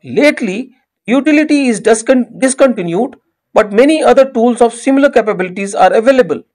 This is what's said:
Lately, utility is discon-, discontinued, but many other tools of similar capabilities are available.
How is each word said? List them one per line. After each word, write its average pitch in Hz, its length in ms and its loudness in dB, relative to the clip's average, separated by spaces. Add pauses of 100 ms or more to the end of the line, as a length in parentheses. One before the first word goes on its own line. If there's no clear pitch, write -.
Lately, 240 640 -2 (360)
utility 294 600 0
is 220 140 -2
discon-, 240 580 -2
discontinued, 240 760 -2 (360)
but 202 200 0
many 285 320 2
other 269 260 4
tools 233 300 0
of 233 120 2
similar 277 380 0
capabilities 196 640 -4
are 185 180 2
available. 220 520 0 (100)